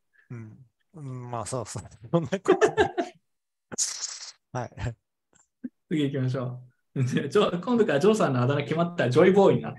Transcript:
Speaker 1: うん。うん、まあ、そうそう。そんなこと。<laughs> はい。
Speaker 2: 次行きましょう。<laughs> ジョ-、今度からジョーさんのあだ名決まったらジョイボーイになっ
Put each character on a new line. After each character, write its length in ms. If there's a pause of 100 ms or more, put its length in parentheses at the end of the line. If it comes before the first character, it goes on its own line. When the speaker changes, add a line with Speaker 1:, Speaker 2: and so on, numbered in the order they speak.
(300)
Speaker 1:
う 40
ん。 240 (360)
う 60
ん、 300
ま 100
あ、 60
そ 160
う 40
そ 140
う。 20 (280)
そ 100
ん 40
な 60
こ 240
と。 140 (1800)
<laughs> 60
は 80
い。 300 (920)
Speaker 2:
次 220
行 100
き 20
ま 60
し 80
ょ 240 (340)
う。 100
<laughs> 0
ジ 160
ョ-、 400
今 180
度 80
か 80
ら 60
ジ 60
ョ 40
ー 40
さ 140
ん 60
の 80
あ 40
だ 80
名 100
決 100
ま 100
っ 120
た 80
ら 60
ジ 80
ョ 80
イ 40
ボ 200
ー 40
イ 20
に 60
な 80
っ 80